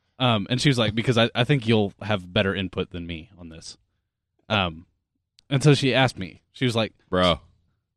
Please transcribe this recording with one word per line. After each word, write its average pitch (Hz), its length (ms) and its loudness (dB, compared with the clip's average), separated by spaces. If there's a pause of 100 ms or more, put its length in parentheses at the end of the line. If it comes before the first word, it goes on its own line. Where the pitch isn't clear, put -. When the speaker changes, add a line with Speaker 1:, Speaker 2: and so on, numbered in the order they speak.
(180)
Speaker 1:
Um, 117 320 0
and 123 100 -2
she - 80 2
was 131 100 4
like, 107 180 0
"Because 117 200 0
I, 117 180 4
I 120 100 0
think 131 240 0
you'll 107 240 2 (100)
have 95 300 -4
better 98 240 0
input 95 340 -4
than 85 160 -10
me 82 320 -12
on 85 120 -20
this." 80 280 -20 (680)
Um, 90 380 -2 (640)
and 139 140 0
so 147 120 6
she 131 200 0
asked 131 240 2
me, 92 240 -12 (100)
she - 120 -4
was 120 100 0
like, 110 180 -2 (160)
Speaker 2:
Bro. 90 300 2 (580)